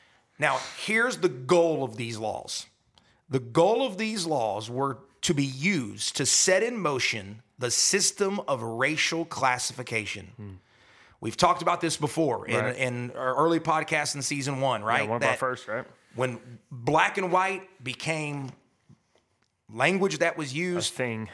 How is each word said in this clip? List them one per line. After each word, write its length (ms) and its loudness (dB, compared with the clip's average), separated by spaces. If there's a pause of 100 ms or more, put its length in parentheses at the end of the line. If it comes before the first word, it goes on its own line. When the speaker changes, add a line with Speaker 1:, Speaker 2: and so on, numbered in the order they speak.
(380)
Speaker 1:
Now, 220 2 (240)
here's 340 2
the 100 4
goal 560 4
of 120 -6
these 220 -6
laws. 480 -6 (640)
The 100 0
goal 440 4
of 140 -4
these 260 -2
laws 460 -2
were 280 -2 (240)
to 120 2
be 100 2
used 720 -2
to 80 0
set 380 6
in 160 -2
motion 640 -2 (160)
the 140 -2
system 760 2
of 160 0
racial 640 0
classification. 1000 -2 (100)
Speaker 2:
Hmm. 160 -12 (680)
Speaker 1:
We've 160 -6
talked 240 4
about 200 0
this 160 0
before 500 0
in, 180 0
Speaker 2:
Right. 120 -2
Speaker 1:
in 400 -2
our 180 -2
early 240 4
podcast 560 0
in 80 -4
season 380 -2
one, 240 2
right? 180 2
Speaker 2:
Yeah, 60 -2
one 80 0
of 80 0
our 80 4
Speaker 1:
That 80 -2
Speaker 2:
first, 260 -4
right? 180 -6 (300)
Speaker 1:
when 240 -2 (320)
black 480 2
and 140 -2
white 360 0 (140)
became 720 -6 (1160)
language 480 2
that 200 0
was 140 -6
Speaker 2:
A 40 -8
Speaker 1:
used 380 -2
Speaker 2:
thing. 400 -4